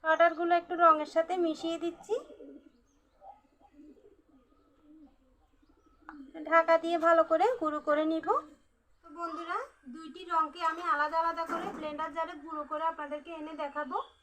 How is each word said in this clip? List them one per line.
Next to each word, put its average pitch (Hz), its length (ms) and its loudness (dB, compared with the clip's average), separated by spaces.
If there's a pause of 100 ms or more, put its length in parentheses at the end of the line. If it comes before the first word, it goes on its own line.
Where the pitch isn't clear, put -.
পাউডারগুলো 330 580 4
একটু 349 140 -8 (100)
রঙের 311 300 6
সাথে 330 200 2 (100)
মিশিয়ে 330 400 -2
দিচ্ছি, 339 300 -6 (4000)
ঢাকা 330 240 6 (100)
দিয়ে 339 220 0
ভালো 330 240 6
করে 330 160 4 (140)
গুঁড়ো 302 280 -2
করে 302 240 2
নিব। 320 160 -4 (760)
তো 339 60 -20 (100)
বন্ধুরা, 339 400 -8 (360)
দুইটি 320 280 -16 (100)
রঙকে 330 280 -2 (100)
আমি 339 120 -8 (120)
আলাদা 302 280 0
আলাদা 330 300 -2
করে - 140 -4 (100)
ব্লেন্ডার 302 400 -6
জারে 330 180 -4 (100)
গুঁড়ো 311 260 -8
করে 311 220 -4
আপনাদেরকে 294 460 -10
এনে 311 240 -10
দেখাবো। 294 340 -6 (260)